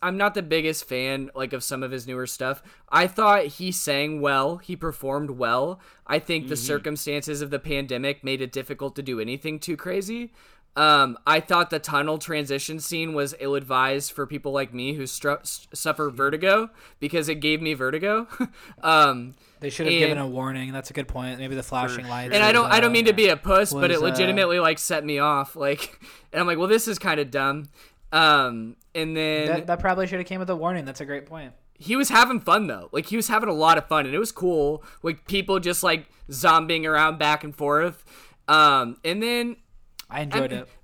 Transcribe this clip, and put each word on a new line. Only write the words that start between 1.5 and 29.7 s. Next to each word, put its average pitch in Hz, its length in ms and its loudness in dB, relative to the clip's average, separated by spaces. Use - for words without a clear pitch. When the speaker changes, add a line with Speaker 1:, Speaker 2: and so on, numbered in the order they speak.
Speaker 1:
of 127 100 -8
some 131 220 -6
of 127 80 -8
his 127 120 -8
newer 127 220 -8
stuff. 135 340 -6
I 170 160 4
thought 202 400 4
he 180 240 -8
sang 151 500 -2
well. 143 360 0
He 180 180 -12
performed 147 560 -6
well. 127 480 0
I 151 100 2
think 160 300 -4
the 151 80 -4
Speaker 2:
Mm-hmm. 120 80 -6
Speaker 1:
circumstances 147 760 -4
of 143 100 -8
the 143 100 -4
pandemic 139 640 -4
made 135 180 -4
it 123 80 -6
difficult 135 460 -8
to 143 60 -8
do 127 180 -6
anything 143 400 -8
too 170 160 -6
crazy. 196 560 -6
Um, 139 500 4
I 156 140 4
thought 170 300 2
the 156 100 -2
tunnel 151 380 -2
transition 151 600 -4
scene 160 340 -6
was 143 280 -2
ill-advised 135 720 0
for 143 120 -6
people 143 280 -8
like 135 200 -4
me 127 220 -6
who 147 80 -8
stru-, 143 380 -4
s-, - 340 -12
suffer 151 360 -4
vertigo, 160 600 2
because 151 280 -2
it 156 80 -2
gave 151 260 0
me 156 120 -2
vertigo. 160 540 -2
<laughs> - 440 -8
Um, 139 520 4
Speaker 3:
They 143 100 -8
should 156 180 -4
have 165 80 4
Speaker 1:
and 165 60 4
Speaker 3:
given 151 180 2
a 139 100 -4
warning. 131 440 -6
That's 135 180 -8
a - 40 -16
good 135 140 -6
point. 127 320 -6
Maybe 135 160 -8
the 127 80 -4
flashing 127 400 -4
Speaker 2:
For 123 60 -12
Speaker 3:
lights 123 220 -6
Speaker 2:
sure. - 20 4
Speaker 1:
And 208 100 4
I 214 60 6
Speaker 3:
or - 40 6
Speaker 1:
don't, 233 160 4
I 220 100 6
don't 240 120 6
Speaker 3:
the 233 60 4
Speaker 1:
mean 233 80 4
to 220 60 8
be 214 160 6
a 160 80 4
puss, 190 360 4
but 165 180 2
Speaker 3:
was, - 0 -
Speaker 1:
it 170 60 4
Speaker 3:
uh, 156 100 0
Speaker 1:
legitimately, 185 540 2
like, 160 180 4
set 156 260 -2
me 147 140 -2
off. 143 380 0
Like, 143 440 -2
<laughs> - 160 -20
and - 80 -2
I'm 180 60 0
like, 170 100 0
"Well, 175 120 0
this 220 200 4
is 208 120 -4
kinda 156 260 0
dumb." 139 400 -2
Um, 131 640 4
and 160 220 -4
then 156 320 0
Speaker 3:
That, 165 180 -2
that 170 140 -2